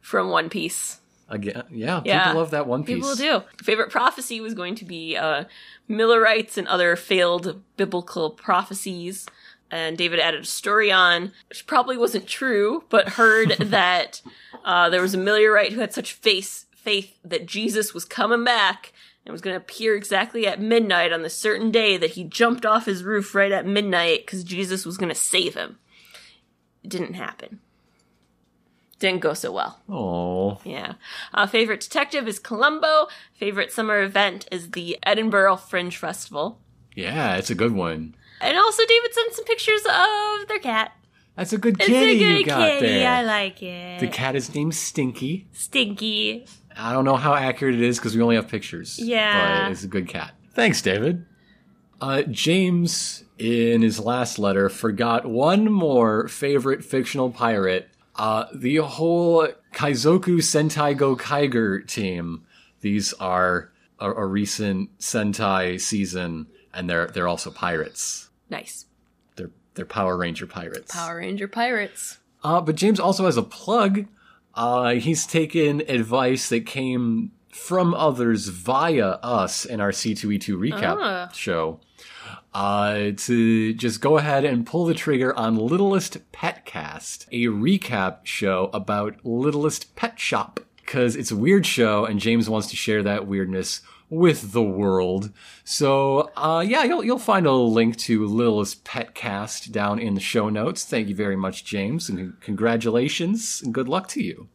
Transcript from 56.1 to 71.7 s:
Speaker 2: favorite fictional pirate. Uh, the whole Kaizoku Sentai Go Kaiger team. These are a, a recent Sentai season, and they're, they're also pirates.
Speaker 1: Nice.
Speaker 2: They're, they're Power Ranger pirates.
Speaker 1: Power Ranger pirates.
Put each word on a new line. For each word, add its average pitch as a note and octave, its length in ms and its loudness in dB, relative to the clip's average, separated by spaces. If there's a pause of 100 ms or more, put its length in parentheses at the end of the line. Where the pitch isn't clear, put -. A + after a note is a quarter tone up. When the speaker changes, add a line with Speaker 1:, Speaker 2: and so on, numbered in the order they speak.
Speaker 2:
favorite C#3 580 0
fictional C3 460 -2
pirate. G2+ 580 0 (280)
Uh, A2 360 -2
the C3+ 240 0
whole E3 720 2 (260)
Kaizoku E3 640 2
Sentai D3+ 580 2
Go C3+ 180 2
Kaiger B2 720 0
team. F2 580 -6 (360)
These G2+ 340 0
are F2+ 560 0 (300)
a, G2+ 100 -2
a G2+ 160 -4
recent G2+ 720 -2
Sentai G2 840 0
season, F2 680 -4 (260)
and F2+ 160 -6
they're, E2+ 160 0
they're F2 220 -2
also E2+ 240 -4
pirates. - 760 -6 (220)
Speaker 1:
Nice. - 360 -14 (500)
Speaker 2:
They're, F2 140 -12 (240)
they're F#2 100 -10
Power F#2 320 -2
Ranger F2 320 -4
pirates. - 460 -12
Speaker 1:
Power E3+ 240 -8
Ranger G3 280 -8
pirates. A#3 720 -6 (240)